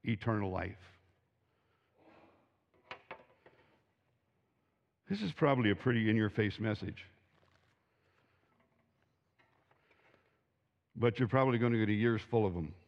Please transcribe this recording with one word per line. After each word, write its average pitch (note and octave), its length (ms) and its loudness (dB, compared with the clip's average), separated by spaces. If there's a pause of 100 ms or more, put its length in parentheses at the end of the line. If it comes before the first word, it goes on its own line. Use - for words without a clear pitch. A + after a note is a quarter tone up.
eternal G#2+ 480 -2
life. F#2 240 -6 (4000)
This G#3 120 -4
is F3 100 -4
probably C3 380 2
a G2+ 40 4
pretty A#2 340 0
in-your-face G#2+ 520 0
message. G#2 440 -6 (4000)
But A#2 240 2
you're B2+ 80 2
probably C3 320 2
gonna A#2 200 2
get G#2+ 100 2
a G#2 40 2
year's G#2+ 380 0
full A2 160 2
of F2 100 -4
'em. D#2+ 160 -6 (160)